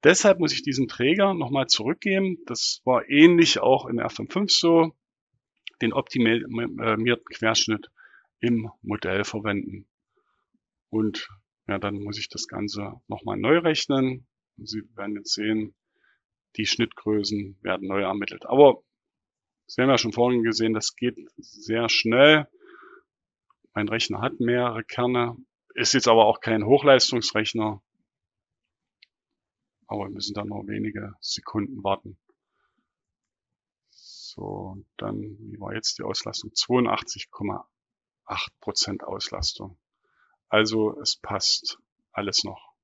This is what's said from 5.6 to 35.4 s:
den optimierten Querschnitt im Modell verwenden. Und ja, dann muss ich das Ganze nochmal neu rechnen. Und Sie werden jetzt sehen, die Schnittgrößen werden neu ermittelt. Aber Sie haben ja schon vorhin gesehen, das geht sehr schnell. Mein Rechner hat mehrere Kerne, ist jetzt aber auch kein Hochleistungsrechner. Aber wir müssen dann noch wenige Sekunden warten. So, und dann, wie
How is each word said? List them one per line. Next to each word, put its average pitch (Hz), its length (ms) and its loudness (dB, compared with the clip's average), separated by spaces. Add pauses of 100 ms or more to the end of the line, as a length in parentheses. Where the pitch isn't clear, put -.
den 113 120 0
optimierten 117 1300 0
Querschnitt 110 640 -2 (520)
im 113 280 0 (140)
Modell 101 400 -4
verwenden. 101 640 -6 (1040)
Und 107 380 -2 (400)
ja, 98 100 -2
dann 101 240 -6
muss 104 160 -8
ich - 100 -10
das - 200 -12
Ganze 101 580 -10
nochmal 104 300 -8
neu 120 220 4
rechnen. 135 680 0 (300)
Und 110 120 -16
Sie 107 140 -8 (140)
werden 101 180 -8
jetzt 101 200 -6
sehen, 107 420 -2 (800)
die 107 100 -2
Schnittgrößen 104 960 -4
werden 95 240 -4
neu 95 160 -2
ermittelt. 98 440 -6
Aber 135 360 8 (840)
Sie - 160 -4
haben 135 80 4
ja 127 80 4
schon 110 140 -2
vorhin 120 300 2
gesehen, 113 320 0
das - 220 -6
geht 117 220 -4 (180)
sehr 113 520 -6
schnell. 143 600 6 (1200)
Mein 104 160 -4
Rechner 110 320 -4
hat 120 200 -4
mehrere 120 420 0
Kerne, 123 540 -2 (380)
ist 120 200 0
jetzt 123 140 2
aber 113 160 8
auch 110 160 2
kein 110 260 -2
Hochleistungsrechner. 113 1120 2 (2000)
Aber 104 180 -6
wir 98 40 -12
müssen 101 240 -10
dann 104 140 -8
noch 101 180 -10
wenige 104 540 -8
Sekunden - 640 -8
warten. 98 340 -4 (1700)
So, - 520 -18
und 98 440 -12 (100)
dann, 104 420 -10
wie 104 220 -18